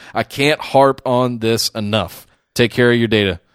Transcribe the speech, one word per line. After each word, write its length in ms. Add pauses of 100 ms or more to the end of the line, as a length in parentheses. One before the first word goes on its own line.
(140)
I 100
can't 360
harp 460
on 340
this 300
enough. 580 (280)
Take 160
care 200
of 80
your 80
data. 320 (160)